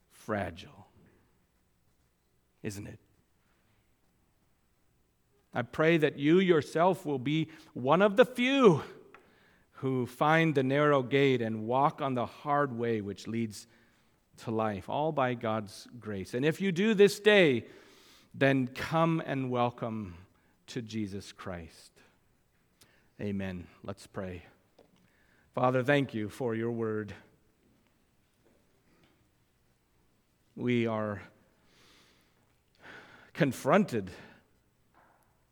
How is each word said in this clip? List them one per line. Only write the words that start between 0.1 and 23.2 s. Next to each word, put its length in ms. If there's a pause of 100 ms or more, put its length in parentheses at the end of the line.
fragile, 760 (1800)
isn't 240
it? 120 (2500)
I 80
pray 340
that 220
you 200
yourself 640
will 140
be 300 (240)
one 300
of 140
the 100
few 560 (920)
who 340
find 480
the 80
narrow 400
gate 400
and 240
walk 340
on 140
the 120
hard 520
way 220
which 260
leads 400 (720)
to 120
life, 380
all 240
by 220
God's 540 (100)
grace. 340
And 120
if 160
you 120
do 220
this 260
day, 460 (640)
then 360
come 580
and 240
welcome 640 (540)
to 120
Jesus 520
Christ. 580 (1300)